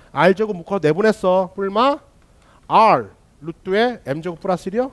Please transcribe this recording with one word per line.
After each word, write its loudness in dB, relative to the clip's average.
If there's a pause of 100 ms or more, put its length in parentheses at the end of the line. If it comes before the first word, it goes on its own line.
(100)
R 2
제곱 -4
묶어서 -6
내보냈어. 0
뿔마 -2 (680)
R 4 (320)
루트에 -4
M -6
제곱 -10
플러스 -4
일이요. -4